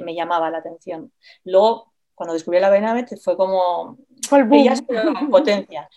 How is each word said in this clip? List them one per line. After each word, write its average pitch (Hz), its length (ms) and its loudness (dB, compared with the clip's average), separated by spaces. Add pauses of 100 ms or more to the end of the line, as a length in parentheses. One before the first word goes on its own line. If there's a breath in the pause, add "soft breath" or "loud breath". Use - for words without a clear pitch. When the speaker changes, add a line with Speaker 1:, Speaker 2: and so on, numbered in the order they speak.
Speaker 1:
me 170 120 -10
llamaba 165 340 -2
la 160 100 -6
atención. 165 520 -14 (320 soft breath)
Luego, 185 500 0 (220)
cuando 170 180 -10
descubrí 165 260 -2
a - 20 4
la 196 80 2
Benavent, 220 400 0 (140)
fue 180 140 -2
como 185 600 -2 (300)
Speaker 2:
Fue 285 120 4
el 262 60 4
boom. 277 140 6
Speaker 1:
ellas, 269 280 2
pero 226 140 -4 (200)
en 294 80 -4
potencia. 190 680 0